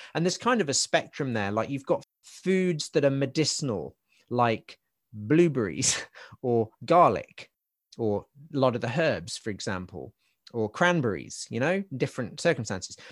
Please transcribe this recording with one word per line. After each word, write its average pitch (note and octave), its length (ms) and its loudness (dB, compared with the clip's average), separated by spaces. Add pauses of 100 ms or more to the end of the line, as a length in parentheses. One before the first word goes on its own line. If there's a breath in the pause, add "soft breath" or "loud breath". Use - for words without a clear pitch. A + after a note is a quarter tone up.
(140 loud breath)
and D#3 100 0
there's F3 140 0
kind A#3+ 220 0
of D#3 80 0
a C3 60 -2
spectrum D3+ 580 -2
there. G#2 200 0
Like, A2 180 -2
you've C#3 160 -8
got - 180 0 (180)
foods F#3 680 -2
that C#3+ 140 2
are C#3 60 6
medicinal, C3+ 840 -2 (320)
like A#2+ 500 0 (340)
blueberries A#2 920 2 (180)
<laughs> - 200 -20
or A#2 280 2 (140)
garlic C#3+ 640 4 (460)
or G#2 300 -2 (260)
a C#3+ 60 -4
lot C3 160 4
of A#2+ 60 -4
the A#2+ 200 -2
herbs, G2+ 360 -2
for - 140 -8
example, F#2 640 -8 (400)
or A2 160 -2
cranberries, A#2+ 800 0
you A2+ 100 -4
know, F3+ 220 0 (140)
different - 440 -6
circumstances. A2+ 560 -2 (160 loud breath)